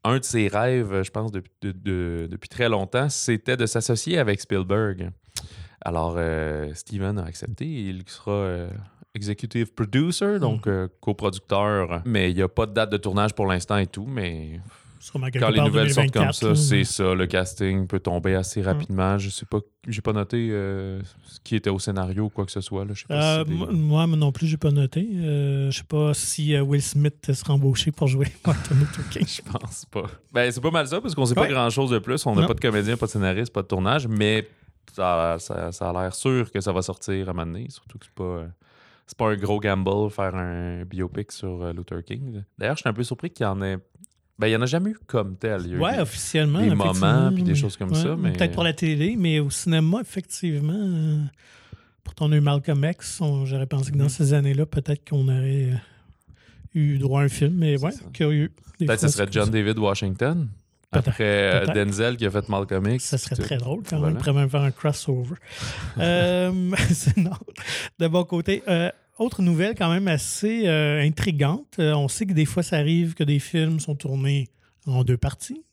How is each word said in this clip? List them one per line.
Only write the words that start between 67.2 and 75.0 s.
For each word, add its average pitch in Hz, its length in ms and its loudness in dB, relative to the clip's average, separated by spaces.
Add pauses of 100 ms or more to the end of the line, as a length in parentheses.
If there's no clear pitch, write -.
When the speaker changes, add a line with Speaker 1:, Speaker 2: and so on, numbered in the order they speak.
Speaker 2:
de 165 80 0
mon 170 180 2
côté, 175 440 -2
euh, 170 200 2 (300)
autre 226 240 -2
nouvelle 175 340 2
quand 165 140 0
même 190 180 2
assez, 208 600 0
euh, 151 340 4
intrigante. 156 800 0
Euh, 151 140 4
on 143 140 2
sait - 160 -4
que 190 100 -2
des 156 120 4
fois, 175 160 -2
ça 165 140 -2
arrive 165 380 2
que 160 100 -2
des 143 160 4
films 160 400 0
sont 147 160 -4
tournés 135 520 -2 (380)
en 127 160 2